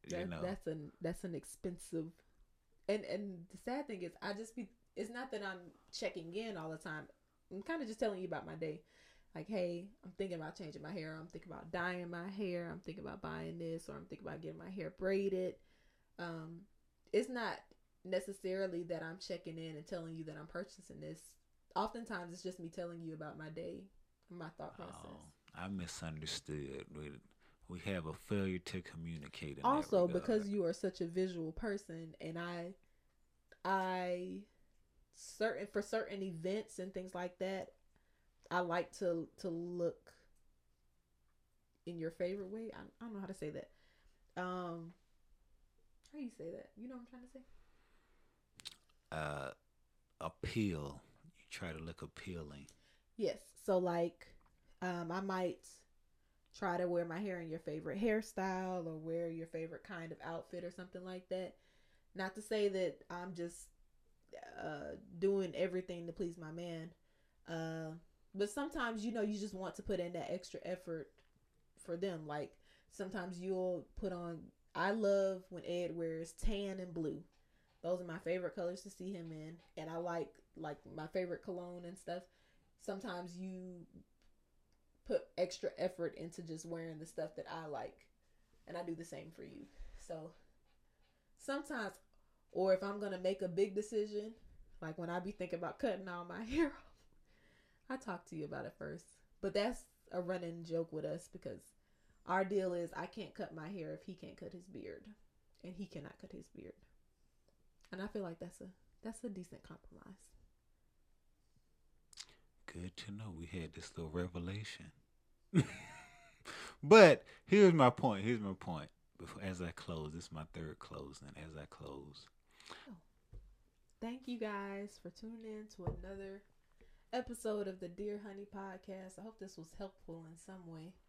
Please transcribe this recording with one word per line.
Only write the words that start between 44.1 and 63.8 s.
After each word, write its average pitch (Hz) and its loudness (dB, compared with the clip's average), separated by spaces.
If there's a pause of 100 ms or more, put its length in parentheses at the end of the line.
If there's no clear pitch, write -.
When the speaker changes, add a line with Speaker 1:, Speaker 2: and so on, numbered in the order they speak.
Speaker 2:
Um, 175 -2 (1200)
how 294 -12
do 277 -4
you 233 -6
say 165 -6
that? 190 -10
You 233 -12
know 254 -10
what 240 -12
I'm 240 -18
trying 247 -18
to 247 -20
say? 262 -16 (1700)
Speaker 1:
Uh, 73 -2 (720)
appeal. 80 0 (360)
You - -20
try 85 -6
to 80 -6
look 82 -8
appealing. 76 -8 (500)
Speaker 2:
Yes. 208 0 (280)
So, 190 6
like, 175 4 (540)
um, 175 -2
I 190 0
might 185 0 (920)
try 180 2
to 180 4
wear 170 4
my 165 -2
hair 185 -2
in 165 -6
your 160 -4
favorite 160 -2
hairstyle 190 2
or 160 -4
wear 165 0
your 165 -4
favorite 165 -6
kind 165 -8
of 165 -8
outfit 165 -4
or 175 -4
something 185 -10
like 185 -8
that. 185 -2 (600)
Not 190 -2
to 214 -6
say 208 4
that 185 2 (120)
I'm 175 -6
just, 170 -6 (960)